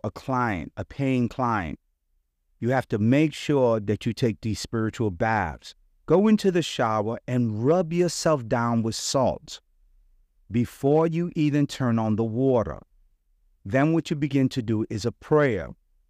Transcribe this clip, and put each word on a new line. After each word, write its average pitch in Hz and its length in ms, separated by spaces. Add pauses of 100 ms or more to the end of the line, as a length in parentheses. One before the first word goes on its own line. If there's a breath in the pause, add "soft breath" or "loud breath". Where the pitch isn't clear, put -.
a 110 80
client, 120 640
a - 80
paying 127 460
client, 107 500 (800)
you 113 120
have 131 180
to 113 80
make 139 360
sure 127 460
that 101 260
you 117 60
take 110 300
these 110 180
spiritual 110 500
baths. 95 640 (320)
Go 185 220
into 214 240
the 170 100
shower 110 560 (120)
and 117 360
rub 165 280
yourself 165 520
down 117 380
with 113 120
salt - 640 (920)
before 139 560
you 165 260
even 147 320
turn 120 320
on 110 200
the 113 80
water. 113 560 (800)
Then 135 300
what 165 160
you 165 80
begin 139 320
to 131 120
do 110 280
is 110 160
a 113 80
prayer. 123 560 (400)